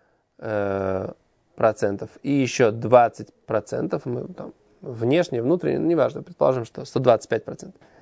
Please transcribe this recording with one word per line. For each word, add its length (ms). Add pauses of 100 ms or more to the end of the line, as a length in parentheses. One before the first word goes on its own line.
(400)
э, 720 (420)
процентов 540 (140)
и 80
ещё 400
двадцать 640 (120)
процентов. 600
Мы 220
там 260 (280)
внешне, 600
внутренне, 360
неважно, 460
предположим, 420
что 180
сто 160
двадцать 300
пять 160
процентов. 360 (200)